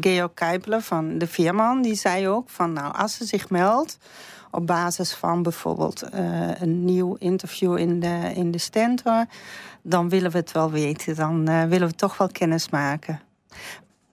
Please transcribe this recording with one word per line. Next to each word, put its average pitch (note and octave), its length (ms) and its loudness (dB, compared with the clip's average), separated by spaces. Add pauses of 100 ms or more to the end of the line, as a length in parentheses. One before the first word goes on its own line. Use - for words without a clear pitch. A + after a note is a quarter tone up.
Georg F3+ 300 2
Kuipler F#3+ 480 0
van D#3+ 360 -2
de E3 100 0
Veerman, G#3+ 540 2
die A3+ 140 0
zei G3 320 0
ook A3 220 0
van: E3+ 240 -2
"Nou, D3 220 -4
als G#3 220 -2
ze A#3 80 -6
zich G3+ 240 -4
meldt G3+ 480 2 (540)
op E3+ 160 -2
basis F3 460 0
van E3+ 300 0
bijvoorbeeld, E3 580 -2
eh, F3 600 -4
een F3 240 0
nieuw F3+ 300 2
interview F3+ 640 0
in E3+ 220 0
de, E3+ 360 -2
in F3 160 0
de E3+ 60 -2
Stentor, A3+ 680 2 (560)
dan F3 280 2
willen F#3 220 2
we E3+ 60 0
het E3+ 140 -2
wel D#3+ 200 2
weten. D3+ 440 -2
Dan, D#3 320 2
eh, E3 160 4
willen F3 240 4
we E3 80 -2
toch - 220 -2
wel F#3+ 140 2
kennis E3 380 0
maken." D3 500 -2 (920)